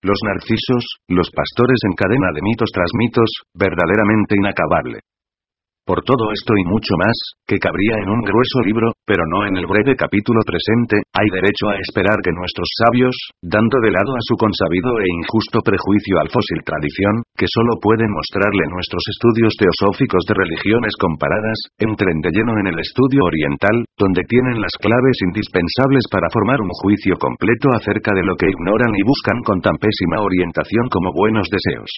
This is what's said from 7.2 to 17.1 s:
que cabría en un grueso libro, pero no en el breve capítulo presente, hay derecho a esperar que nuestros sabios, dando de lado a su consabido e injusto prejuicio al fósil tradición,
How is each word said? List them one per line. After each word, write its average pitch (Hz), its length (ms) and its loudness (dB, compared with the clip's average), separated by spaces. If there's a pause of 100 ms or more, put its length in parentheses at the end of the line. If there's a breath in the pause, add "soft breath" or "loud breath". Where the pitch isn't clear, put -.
que 98 160 -2
cabría 101 400 0
en 95 80 -4
un 113 160 0
grueso 113 400 2
libro, 110 400 0
pero 95 240 2
no 98 160 0
en 101 80 -2
el 87 160 -4
breve 107 240 2
capítulo 110 480 0
presente, 107 560 0 (160)
hay 104 160 2
derecho 98 400 0
a 98 80 -2
esperar 95 480 0
que 87 80 0
nuestros 90 320 -6 (160)
sabios, 123 320 4 (240)
dando 110 480 2
de 101 80 4
lado 101 240 0
a 113 80 -4
su - 80 0
consabido 98 640 0
e 104 80 0 (160)
injusto 107 400 -2
prejuicio 95 560 0
al 78 160 -2
fósil 87 320 -2
tradición, 80 560 -2 (160)